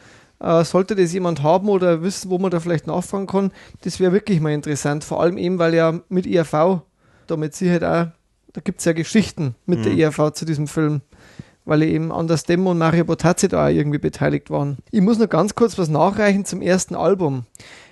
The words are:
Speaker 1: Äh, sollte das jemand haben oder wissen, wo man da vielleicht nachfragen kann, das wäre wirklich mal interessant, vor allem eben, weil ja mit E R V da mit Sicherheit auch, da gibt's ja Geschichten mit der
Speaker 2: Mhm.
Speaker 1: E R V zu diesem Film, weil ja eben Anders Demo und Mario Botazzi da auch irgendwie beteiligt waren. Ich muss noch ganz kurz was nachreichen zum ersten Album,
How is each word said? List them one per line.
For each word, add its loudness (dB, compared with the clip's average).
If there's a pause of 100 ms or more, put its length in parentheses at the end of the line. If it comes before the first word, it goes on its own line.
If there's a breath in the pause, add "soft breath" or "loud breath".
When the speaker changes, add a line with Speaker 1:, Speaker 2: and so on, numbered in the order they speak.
(420 soft breath)
Speaker 1:
Äh, 2
sollte 0
das 2
jemand -2
haben 2
oder 2
wissen, -6
wo 0
man 0
da 0
vielleicht -4
nachfragen -4
kann, 0 (320 loud breath)
das -4
wäre 4
wirklich 2
mal 0
interessant, -4
vor -4
allem 2
eben, -2
weil 2
ja 2
mit -2
E 0
R 4
V 0 (460 soft breath)
da -4
mit -6
Sicherheit 0
auch, 0 (440)
da -14
gibt's -6
ja 2
Geschichten 0 (100)
mit 0
der 0
Speaker 2:
Mhm. 2
Speaker 1:
E 4
R 2
V 0
zu -10
diesem -4
Film, 0 (640 loud breath)
weil 2
ja 0
eben -2
Anders -2
Demo 2
und 0
Mario 2
Botazzi 2
da 2
auch 2
irgendwie 0
beteiligt -2
waren. -4 (140)
Ich 2
muss 4
noch 2
ganz 0
kurz 0
was -2
nachreichen 2
zum -8
ersten 0
Album, 0 (460 loud breath)